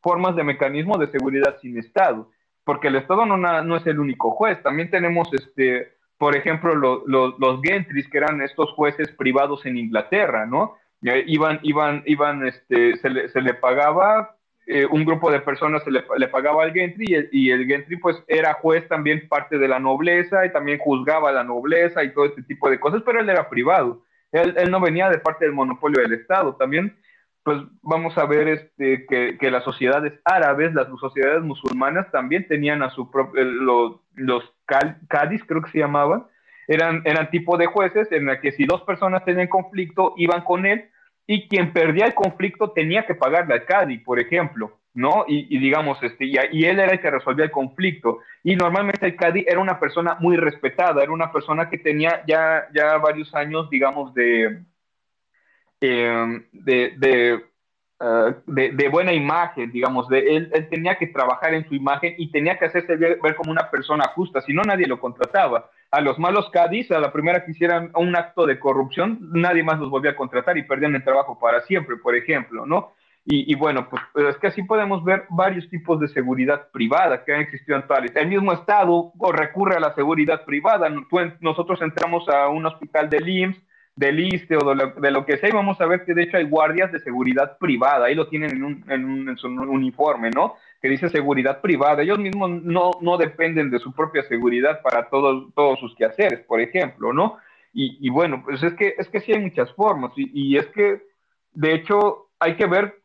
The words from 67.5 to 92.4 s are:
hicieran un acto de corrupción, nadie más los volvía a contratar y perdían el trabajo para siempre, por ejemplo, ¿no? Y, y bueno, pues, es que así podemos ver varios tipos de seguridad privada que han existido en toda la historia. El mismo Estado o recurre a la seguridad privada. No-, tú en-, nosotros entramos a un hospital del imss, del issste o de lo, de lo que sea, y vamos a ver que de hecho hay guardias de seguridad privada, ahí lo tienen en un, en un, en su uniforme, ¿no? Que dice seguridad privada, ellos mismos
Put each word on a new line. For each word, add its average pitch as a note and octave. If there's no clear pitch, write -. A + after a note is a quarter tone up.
hicieran E3+
un F3
acto E3+
de C3+
corrupción, C#3+
nadie E3+
más D#3+
los C#3
volvía C#3
a -
contratar B2+
y D3
perdían C#3+
el C3
trabajo C3+
para A#2+
siempre, D3
por A#2+
ejemplo, A#2+
¿no? E3
Y, C#3+
y C#3
bueno, C#3
pues, D3
es C#3
que -
así G3
podemos G3
ver F#3+
varios F3+
tipos E3
de D3+
seguridad C3
privada C3
que D3
han D3
existido D3
en C3+
toda C#3
la B2
historia. D3+
El F#3+
mismo G3
Estado F3
o F3
recurre F#3
a E3
la D3+
seguridad D3+
privada. D#3+
No-, C#3+
tú F3+
en-, E3+
nosotros E3+
entramos E3+
a C#3+
un D#3
hospital D3+
del D#3
imss, F#3
del C#3
issste F3+
o D3+
de C#3
lo, C3+
de C#3+
lo C#3
que C#3+
sea, G3+
y -
vamos G3
a F3
ver F3+
que F3
de E3+
hecho F3
hay E3+
guardias D#3
de D#3+
seguridad B2+
privada, C3
ahí C3+
lo D#3
tienen D3+
en C3
un, C#3+
en C3
un, C3+
en B2+
su B2+
uniforme, C3
¿no? C#3
Que C3
dice C#3
seguridad C#3
privada, D3
ellos F#3+
mismos G3